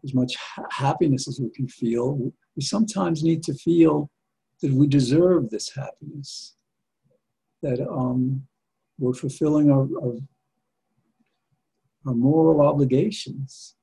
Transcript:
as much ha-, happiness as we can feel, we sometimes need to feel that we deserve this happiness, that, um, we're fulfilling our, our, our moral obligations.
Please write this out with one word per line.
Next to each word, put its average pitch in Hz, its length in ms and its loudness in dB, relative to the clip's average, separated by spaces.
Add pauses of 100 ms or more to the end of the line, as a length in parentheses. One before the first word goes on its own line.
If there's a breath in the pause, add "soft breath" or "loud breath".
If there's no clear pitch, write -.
as 139 100 -10
much 127 220 0
ha-, - 360 -14
happiness 139 560 0
as 139 120 -10
we 120 100 -4
can - 180 -6
feel, 120 640 -4 (240)
we 139 60 -8
sometimes 185 600 -2
need 165 200 0
to 147 100 -6
feel 156 560 2 (520)
that 139 100 0
we 139 160 6
deserve 143 640 4
this 107 240 -10
happiness, - 840 -14 (1040)
that, 127 200 -4
um, 127 640 -4 (540)
we're 127 140 0
fulfilling 151 580 2
our, 135 160 4 (140)
our, 123 140 -4 (1900)
our 120 80 -4
moral 147 520 4
obligations. 143 1160 -2